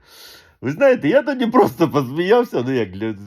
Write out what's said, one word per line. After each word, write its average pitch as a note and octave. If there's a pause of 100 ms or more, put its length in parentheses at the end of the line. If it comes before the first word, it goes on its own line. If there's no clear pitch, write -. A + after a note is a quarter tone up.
(600)
Ви -
знаєте, A#3+
я C4+
тоді C4
просто G3+
посміявся, D3+
ну C3
як, A2+
для, G#2 (120)